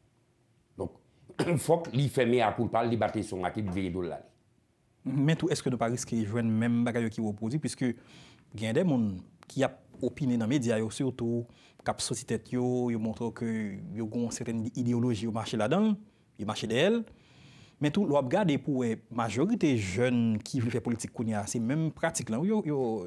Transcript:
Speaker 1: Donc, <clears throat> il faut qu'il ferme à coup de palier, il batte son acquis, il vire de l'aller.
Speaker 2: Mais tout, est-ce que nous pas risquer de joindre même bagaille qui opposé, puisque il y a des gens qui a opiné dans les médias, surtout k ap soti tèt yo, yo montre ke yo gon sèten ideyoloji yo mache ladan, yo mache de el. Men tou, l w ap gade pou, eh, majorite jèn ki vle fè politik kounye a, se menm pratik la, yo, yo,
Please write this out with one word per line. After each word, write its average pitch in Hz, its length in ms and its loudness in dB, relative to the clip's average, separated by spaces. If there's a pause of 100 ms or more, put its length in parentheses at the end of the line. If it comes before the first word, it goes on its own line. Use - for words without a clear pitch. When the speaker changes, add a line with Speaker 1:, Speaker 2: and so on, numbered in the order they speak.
(760)
Speaker 1:
Donc, 95 140 -6 (480)
<clears throat> - 80 0
il 170 100 4
faut 156 220 4
qu'il 143 320 0
ferme 120 300 4
à 107 120 4
coup 120 120 0
de 104 40 0
palier, 117 240 2
il 117 60 2
batte 104 240 0
son 92 200 -6
acquis, 90 180 -2
il 104 100 -4
vire 92 200 -2
de 90 100 -4
l'aller. 80 220 -6 (840)
Speaker 2:
Mais 139 300 2
tout, - 120 0
est-ce - 140 0
que - 80 0
nous 123 80 0
pas 117 80 0
risquer 120 340 -2
de 107 60 0
joindre 113 240 0
même 117 340 2
bagaille 117 240 0
qui 113 140 -6
opposé, 110 360 -2
puisque 139 240 -6
il - 800 -8
y 107 60 -2
a 110 80 0
des 175 120 2
gens 120 260 2 (360)
qui 135 160 0
a - 140 0 (240)
opiné 127 340 0
dans 117 80 0
les 123 140 2
médias, 117 200 2 (120)
surtout 120 560 -2 (400)
k 123 80 2
ap - 80 -10
soti - 240 -4
tèt 113 240 -4
yo, 123 400 0
yo 117 120 0
montre 113 360 -4
ke 117 100 -4 (460)
yo 110 160 -4
gon 117 240 -4
sèten 113 380 -4
ideyoloji 120 560 0
yo 107 60 -2
mache 110 260 -2
ladan, 190 340 4 (420)
yo 101 120 -6
mache 107 220 -4
de 113 120 4
el. 226 180 4 (800)
Men 147 140 0
tou, 202 160 2
l 143 60 4
w 143 40 4
ap 131 140 2
gade 165 320 4
pou, 131 220 0
eh, 110 100 0 (160)
majorite 127 640 2
jèn 113 640 2
ki 135 220 -2
vle 117 80 0
fè 117 100 0
politik 117 320 -4
kounye 110 220 -2
a, 101 100 -2
se 117 140 -4
menm 147 340 0
pratik 160 380 -2
la, 113 100 0
yo, 208 240 0
yo, 147 120 -2 (280)